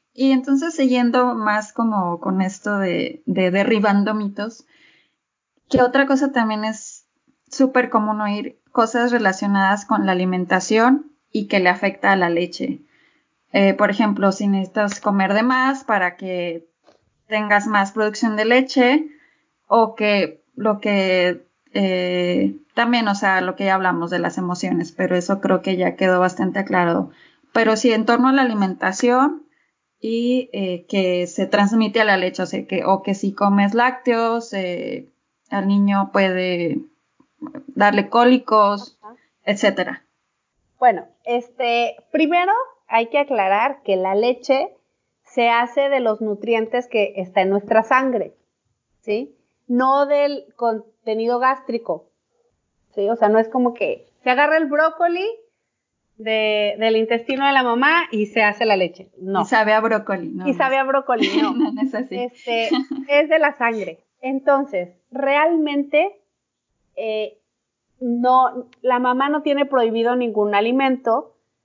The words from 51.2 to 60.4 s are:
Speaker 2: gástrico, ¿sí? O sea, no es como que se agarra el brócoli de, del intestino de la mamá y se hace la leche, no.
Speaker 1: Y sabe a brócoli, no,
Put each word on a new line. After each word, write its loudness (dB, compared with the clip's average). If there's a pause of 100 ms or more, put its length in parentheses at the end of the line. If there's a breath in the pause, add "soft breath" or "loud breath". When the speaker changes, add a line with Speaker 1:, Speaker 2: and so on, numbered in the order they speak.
Speaker 2:
gástrico, -4 (840)
¿sí? -2
O 0
sea, 2
no 4
es 0
como 0
que -6 (160)
se 0
agarra 2
el 0
brócoli 0 (920)
de, -2
del 2
intestino -2
de 2
la 4
mamá 2
y -2
se 0
hace 2
la 4
leche, -4
no. -2
Speaker 1:
Y 0
sabe 2
a 4
brócoli, -2
no, -8